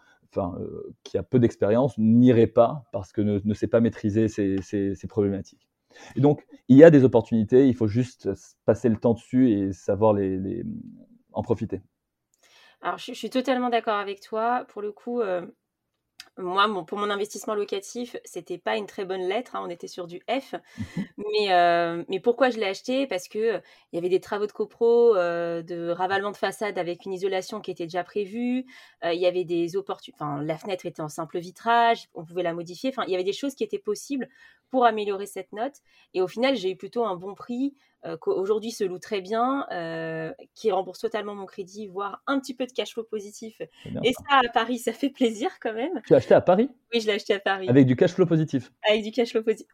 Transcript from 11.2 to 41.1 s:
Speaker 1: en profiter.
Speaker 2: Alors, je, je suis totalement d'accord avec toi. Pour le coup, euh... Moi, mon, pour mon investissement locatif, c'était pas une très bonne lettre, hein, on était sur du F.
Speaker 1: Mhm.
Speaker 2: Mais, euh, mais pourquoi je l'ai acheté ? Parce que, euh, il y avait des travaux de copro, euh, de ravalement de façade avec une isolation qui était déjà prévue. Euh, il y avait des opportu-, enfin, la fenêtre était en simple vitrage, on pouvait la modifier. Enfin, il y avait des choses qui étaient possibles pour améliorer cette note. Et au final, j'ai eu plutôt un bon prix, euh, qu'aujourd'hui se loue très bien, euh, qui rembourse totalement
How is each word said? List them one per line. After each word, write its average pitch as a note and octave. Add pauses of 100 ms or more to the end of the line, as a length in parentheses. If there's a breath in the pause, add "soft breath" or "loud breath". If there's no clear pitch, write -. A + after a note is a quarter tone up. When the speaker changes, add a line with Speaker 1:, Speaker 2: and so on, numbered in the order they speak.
Speaker 1:
en -
profiter. G#2 (1000 soft breath)
Speaker 2:
Alors, F3+
je, B3+
je B3
suis A3
totalement B3+
d'accord A3+
avec G3
toi. A#3+
Pour G#3
le G#3
coup, A#3+
euh... F#3 (920)
Moi, F#3
mon, G3+
pour G3+
mon G#3
investissement G#3
locatif, G#3
c'était F3
pas A3
une G3+
très G3+
bonne F#3
lettre, G3
hein, G3
on F#3+
était F3
sur F3+
du F3
F. C4 (240 loud breath)
Speaker 1:
Mhm. - (140 loud breath)
Speaker 2:
Mais, G#3+
euh, E3+
mais F#3
pourquoi A#3+
je A3
l'ai A3
acheté ? B3+
Parce F#3
que, G#3+
euh, E3 (320 soft breath)
il E3
y -
avait F3
des F3+
travaux G#3
de G3+
copro, A#3
euh, E3+
de E3+
ravalement F#3+
de G3
façade G3+
avec E3+
une F#3+
isolation F#3+
qui F#3+
était F3
déjà F3
prévue. A#3+ (400 soft breath)
Euh, E3+
il E3+
y F3+
avait F3+
des E3+
opportu-, -
enfin, D3
la D#3+
fenêtre F#3
était E3
en D3+
simple E3
vitrage, A#3
on E3
pouvait E3+
la E3+
modifier. F3
Enfin, B3
il F#3
y -
avait F#3
des G3
choses C#4+
qui -
étaient G4
possibles A#3+ (440 soft breath)
pour B3
améliorer G3+
cette F#3+
note. A#3+ (400)
Et F#3
au F3+
final, B3+
j'ai F#3+
eu F#3
plutôt G#3+
un G3
bon F#3
prix, C4 (320)
euh, E3
qu'aujourd'hui G#3
se A3
loue F3+
très G3
bien, A#3
euh, E3 (220)
qui A3
rembourse F#3
totalement G#3